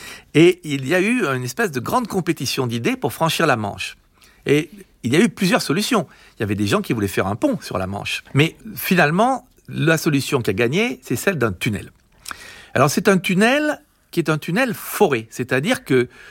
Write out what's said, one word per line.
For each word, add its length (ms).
Et 280
il 240
y 80
a 60
eu 260
une 160
espèce 300
de 80
grande 260
compétition 600
d'idées 260
pour 180
franchir 320
la 120
Manche. 400
Et 240
il 100
y 40
a 40
eu 100
plusieurs 320
solutions. 440
Il 40
y 20
avait 100
des 140
gens 120
qui 120
voulaient 160
faire 180
un 80
pont 260
sur 160
la 120
Manche. 340
Mais 220
finalement, 720
la 260
solution 420
qui 100
a 20
gagné, 480
c'est 140
celle 240
d'un 140
tunnel. 400
Alors 160
c'est 160
un 120
tunnel 640
qui 80
est 100
un 80
tunnel 380
foré, 560
c'est-à-dire 540
que 240